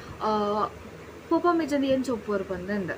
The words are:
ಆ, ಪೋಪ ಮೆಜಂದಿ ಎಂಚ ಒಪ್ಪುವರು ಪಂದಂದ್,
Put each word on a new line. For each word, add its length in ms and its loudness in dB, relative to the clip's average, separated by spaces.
ಆ, 440 2
ಪೋಪ 240 4
ಮೆಜಂದಿ 360 2
ಎಂಚ 220 2
ಒಪ್ಪುವರು 340 -2
ಪಂದಂದ್, 540 -2